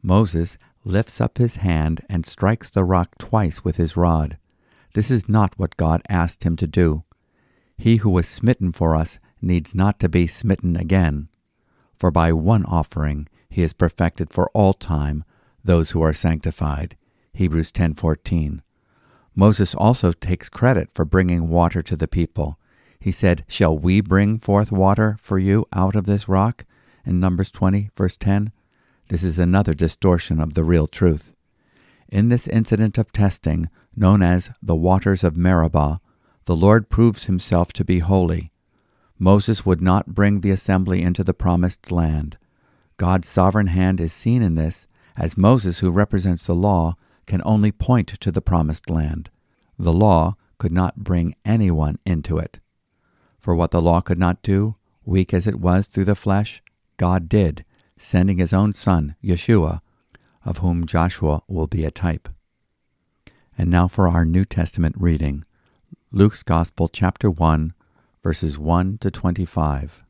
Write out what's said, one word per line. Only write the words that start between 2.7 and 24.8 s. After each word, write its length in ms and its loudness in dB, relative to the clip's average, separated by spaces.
rock 340 0
twice 460 -4
with 140 -4
his 200 -2
rod. 400 0
This 160 -2
is 200 0
not 280 2
what 200 -4
God 320 0
asked 340 -2
him 140 0
to 100 -4
do. 360 0
He 200 2
who 120 0
was 180 2
smitten 460 -2
for 220 0
us 240 -4
needs 320 -2
not 280 0
to 80 2
be 180 2
smitten 480 -2
again, 540 0
for 160 0
by 220 2
one 320 2
offering 640 -4
he 140 -2
is 80 0
perfected 600 -2
for 220 -2
all 200 4
time 500 -4
those 280 2
who 100 0
are 120 2
sanctified. 840 -4
Hebrews 380 -2
ten 220 -2
fourteen. 680 -4
Moses 400 4
also 380 2
takes 380 -6
credit 440 0
for 120 -2
bringing 420 0
water 360 2
to 120 -6
the 120 -4
people. 520 -4
He 120 -4
said, 360 0
"Shall 300 0
we 240 2
bring 380 2
forth 320 0
water 500 0